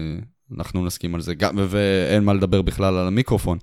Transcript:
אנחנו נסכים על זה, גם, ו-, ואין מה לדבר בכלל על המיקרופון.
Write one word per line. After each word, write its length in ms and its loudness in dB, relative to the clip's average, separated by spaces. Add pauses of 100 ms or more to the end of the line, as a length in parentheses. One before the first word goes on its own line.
(580)
אנחנו 280 -4
נסכים 300 -4
על 60 -4
זה, 140 -6
גם, 220 -2
ו-, 120 2
ואין 540 2
מה 100 4
לדבר 280 2
בכלל 360 0
על 100 0
המיקרופון. 560 0